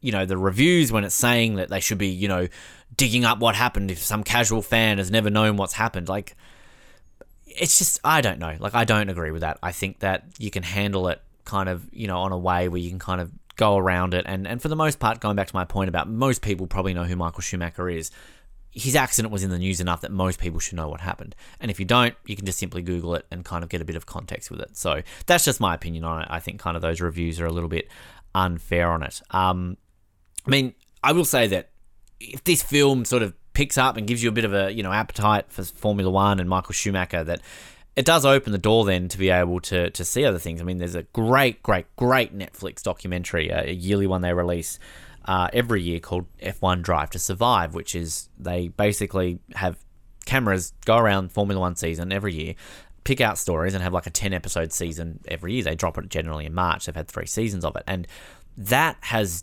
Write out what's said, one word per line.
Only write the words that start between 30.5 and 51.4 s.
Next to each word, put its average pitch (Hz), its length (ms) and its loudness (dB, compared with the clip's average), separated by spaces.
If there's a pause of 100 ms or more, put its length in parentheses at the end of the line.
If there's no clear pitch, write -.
mean, 131 240 2 (280)
I 135 100 4
will 170 120 4
say 120 220 4
that 95 240 -2 (500)
if - 240 -16
this 175 180 4
film 139 440 4
sort 123 160 2
of 95 100 -2 (220)
picks - 240 2
up 131 180 2
and 107 100 -4
gives 117 160 0
you 117 60 2
a 110 40 2
bit 113 120 0
of 101 80 0
a, 98 180 2
you 110 120 -6
know, 92 100 -2
appetite 104 560 2
for - 160 -8
Formula 101 460 0
One 98 300 4
and 90 80 -2
Michael 90 260 0
Schumacher, 90 500 -2
that 85 160 -4 (560)
it - 80 2
does 165 200 6
open 135 280 6
the 98 60 0
door 107 260 6
then 92 240 2
to 87 100 -8
be 95 120 4
able 90 280 4
to, 87 320 0
to - 140 -6
see 131 200 0
other 101 140 4
things. 82 220 -8
I 85 40 -8
mean, 90 140 -4
there's 87 160 -6
a 85 80 -6
great, 120 600 2
great, 92 220 0 (100)
great 123 400 2
Netflix - 440 -10
documentary, 87 720 -4
uh, 80 120 -2
a 73 80 -4
yearly 98 340 0
one 92 160 0
they 87 100 0
release, 87 460 -2 (460)
uh, 92 280 0
every 117 300 0
year 85 160 -2
called 90 280 -6 (120)
F - 240 -8
one 90 180 2
Drive 85 300 0
to - 80 -8
Survive, 95 560 2
which 85 220 -8
is 82 320 -8 (100)
they 90 300 -4
basically 95 720 0 (160)
have - 280 -4 (420)
cameras 104 460 2 (120)
go 110 120 6
around 98 360 2
Formula 101 280 0